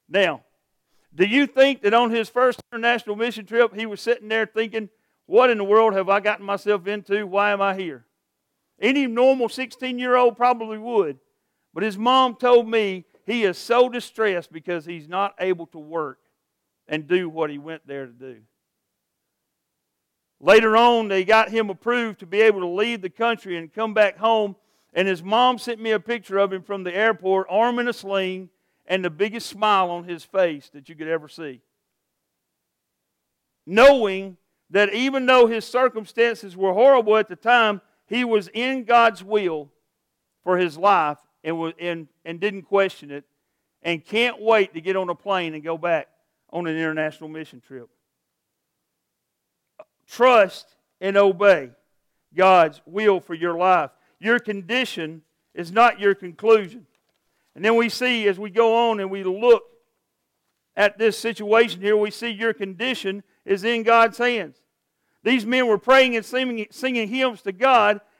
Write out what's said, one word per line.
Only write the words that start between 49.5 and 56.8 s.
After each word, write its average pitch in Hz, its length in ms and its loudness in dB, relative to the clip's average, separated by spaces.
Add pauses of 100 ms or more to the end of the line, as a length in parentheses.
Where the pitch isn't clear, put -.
Trust 233 680 2 (240)
and 196 160 -2
obey 190 540 4 (600)
God's 175 540 4
will 196 320 0
for 170 160 -10
your 170 220 -6
life. 175 340 2 (300)
Your 226 180 0
condition 196 840 -6 (300)
is 170 180 -12
not 226 300 2
your 202 140 2
conclusion. 196 720 -2 (680)